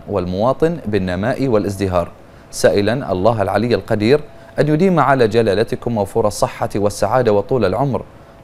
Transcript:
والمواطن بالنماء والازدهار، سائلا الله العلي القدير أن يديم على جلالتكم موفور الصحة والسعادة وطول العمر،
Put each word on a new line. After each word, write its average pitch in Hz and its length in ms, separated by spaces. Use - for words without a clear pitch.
والمواطن 104 760
بالنماء 101 640
والازدهار، 98 640
سائلا 104 600
الله 104 300
العلي 104 340
القدير 107 460
أن 147 80
يديم 165 320
على 131 280
جلالتكم 113 680
موفور 107 320
الصحة 120 480
والسعادة 107 580
وطول 104 320
العمر، 110 380